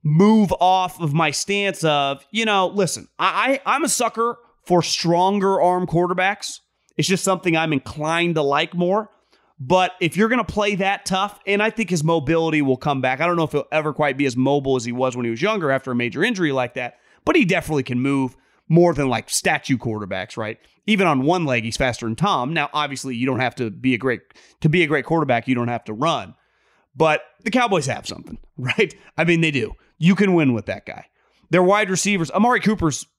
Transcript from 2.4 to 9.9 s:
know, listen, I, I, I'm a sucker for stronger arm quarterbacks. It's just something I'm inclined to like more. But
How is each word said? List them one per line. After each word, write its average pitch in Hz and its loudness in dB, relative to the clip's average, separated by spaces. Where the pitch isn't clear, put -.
know, 196 2
listen, 175 -4
I, 196 0
I, 214 0
I'm 285 -2
a 277 -2
sucker 233 -2
for 175 2
stronger 190 0
arm 180 2
quarterbacks. 180 -2
It's 147 0
just 185 0
something 185 0
I'm 160 0
inclined 160 -2
to 156 0
like 143 0
more. 185 0
But 180 2